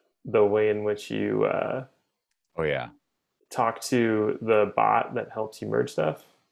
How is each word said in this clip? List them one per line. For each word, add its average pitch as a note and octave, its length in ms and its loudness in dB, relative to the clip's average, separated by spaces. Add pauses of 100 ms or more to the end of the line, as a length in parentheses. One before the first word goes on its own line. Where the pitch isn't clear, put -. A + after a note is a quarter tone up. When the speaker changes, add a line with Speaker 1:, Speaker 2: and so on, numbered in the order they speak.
(240)
Speaker 1:
the G#2+ 200 4
way G#2+ 260 2
in G#2 140 -2
which G#2 260 -4
you, G#2+ 340 0
uh, A#2 400 -2 (720)
Speaker 2:
Oh, E2 80 -4
yeah. C2+ 240 -2 (640)
Speaker 1:
talk A2+ 320 -2
to A2+ 580 0
the G#2+ 340 2
bot A2 400 2
that A2+ 160 -6
helps A2 300 -10
you G#2+ 80 -8
merge A#2+ 240 0
stuff. D3+ 320 -4 (280)